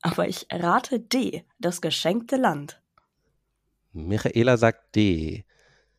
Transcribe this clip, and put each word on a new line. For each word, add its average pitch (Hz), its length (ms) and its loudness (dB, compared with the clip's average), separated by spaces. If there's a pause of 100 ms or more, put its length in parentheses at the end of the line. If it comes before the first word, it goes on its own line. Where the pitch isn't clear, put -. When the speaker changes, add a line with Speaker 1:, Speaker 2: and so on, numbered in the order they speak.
Speaker 1:
aber 175 260 -2
ich - 220 -8
rate 180 500 0
D, 233 440 -2 (140)
das 175 220 -4
geschenkte 214 560 -2
Land. 160 440 -2 (1120)
Speaker 2:
Michaela 107 640 2
sagt 113 400 2
D. 92 480 2 (540)